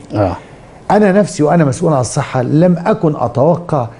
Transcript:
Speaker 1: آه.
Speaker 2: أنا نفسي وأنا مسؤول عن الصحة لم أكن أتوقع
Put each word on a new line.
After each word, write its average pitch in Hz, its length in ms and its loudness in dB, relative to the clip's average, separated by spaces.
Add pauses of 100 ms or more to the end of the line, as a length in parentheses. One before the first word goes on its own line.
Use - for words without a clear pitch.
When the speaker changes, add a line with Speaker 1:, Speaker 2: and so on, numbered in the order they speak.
(140)
Speaker 1:
آه. 95 220 0 (560)
Speaker 2:
أنا 208 200 4
نفسي 185 320 0
وأنا 160 220 2
مسؤول 156 280 0
عن 131 80 2
الصحة 131 400 -4
لم 156 340 2 (100)
أكن 214 300 0
أتوقع 139 720 0 (120)